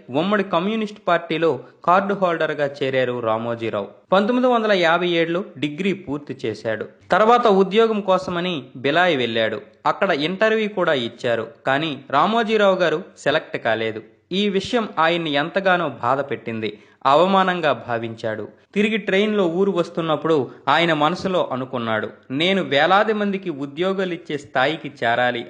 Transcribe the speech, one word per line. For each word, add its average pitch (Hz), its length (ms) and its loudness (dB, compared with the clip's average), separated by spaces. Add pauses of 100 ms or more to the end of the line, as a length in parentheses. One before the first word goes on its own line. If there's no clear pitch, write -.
ఉమ్మడి 190 340 0
కమ్యూనిస్ట్ 208 540 -4 (100)
పార్టీలో 165 520 0 (260)
కార్డు 196 280 4
హోల్డర్గా 160 560 0 (140)
చేరారు 127 360 0
రామోజీరావు. 110 680 -2 (240)
పంతొమ్మిది 247 420 2
వందల 220 180 2
యాభై 175 360 2
ఏడులో 170 360 0 (140)
డిగ్రీ 151 360 -2
పూర్తి 139 520 -8
చేశాడు. 107 420 -4 (240)
తర్వాత 233 360 4
ఉద్యోగం 208 540 2
కోసమని 180 640 -2 (120)
బిలాయ్ 151 420 2
వెళ్ళాడు. 113 440 0 (240)
అక్కడ 180 260 0
ఇంటర్వ్యూ 202 580 0
కూడా 180 240 0
ఇచ్చారు, 117 540 -2 (200)
కానీ 135 420 -2
రామోజీరావు 202 680 2
గారు 170 280 0 (140)
సెలెక్ట్ 151 400 -2
కాలేదు. 110 440 -2 (300)
ఈ 202 180 0
విషయం 196 400 -2 (100)
ఆయన్ని 165 320 2
ఎంతగానో 170 580 0
బాధ 123 300 0
పెట్టింది, 113 600 -6 (260)
అవమానంగా 175 680 4
భావించాడు. 113 760 -6 (280)
తిరిగి 220 220 0
ట్రైన్లో 202 500 0
ఊరు 190 240 0
వస్తున్నప్పుడు 160 800 0 (160)
ఆయన 160 260 4
మనసులో 165 580 0
అనుకున్నాడు, 117 580 -4 (220)
"నేను 175 320 0
వేలాది 180 500 4
మందికి 196 360 -4
ఉద్యోగాలిచ్చే 165 880 -4
స్థాయికి 143 540 -2 (120)
చేరాలి" 120 460 0